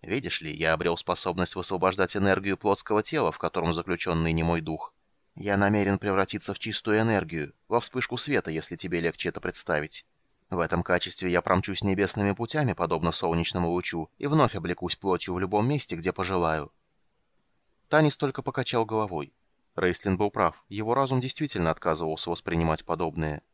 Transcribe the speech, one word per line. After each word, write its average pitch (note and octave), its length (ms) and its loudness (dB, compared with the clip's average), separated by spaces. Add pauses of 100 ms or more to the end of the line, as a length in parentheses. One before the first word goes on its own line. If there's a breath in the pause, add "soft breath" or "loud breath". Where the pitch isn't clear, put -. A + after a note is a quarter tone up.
Видишь F#2 380 -4
ли, D#2 120 -8
я D#2+ 200 2
обрёл E2+ 220 2
способность F2+ 600 -2
высвобождать F#2 600 0
энергию G2 400 2
плотского G#2 460 2
тела, A2+ 300 0
в - 80 -10
котором E2 340 0
заключён E2+ 480 -2
ныне E2 220 2
мой E2+ 180 2
дух. D#2+ 320 -8 (400)
Я G2+ 240 -2
намерен G2+ 400 4
превратиться G2 560 -2
в - 60 -8
чистую G#2+ 400 0
энергию, E2+ 560 0 (120)
во A#2 120 2
вспышку B2+ 360 -6
света, A#2+ 360 -2
если D#2+ 240 -4
тебе E2+ 240 -2
легче E2 300 -2
это - 120 -8
представить. D#2 640 -2 (440)
В F2+ 100 -4
этом E2+ 240 0
качестве F2+ 480 0
я F2 100 4
промчусь F#2 400 0
небесными G2+ 520 0
путями, A#2 400 -2
подобно E2 380 0
солнечному E2+ 580 0
лучу, E2+ 480 -2
и - 100 -4
вновь C#3+ 280 4
облекусь F2+ 400 -4
плотью F#2 380 0
в F2 60 -2
любом G#2 280 2
месте, C#3 280 -2
где E2 180 -2
пожелаю». E2+ 580 0 (1160)
Танис D3+ 280 4
только C#3 240 -4
покачал A#2+ 440 -2
головой. G#2 480 -4 (420)
Рейстлин F#2 420 0
был G2+ 140 2
прав, F2+ 380 0
его G#2+ 240 -2
разум C3 260 2
действительно B2 520 0
отказывался D#2+ 580 -2
воспринимать E2 560 0
подобное. D#2+ 560 -2 (120)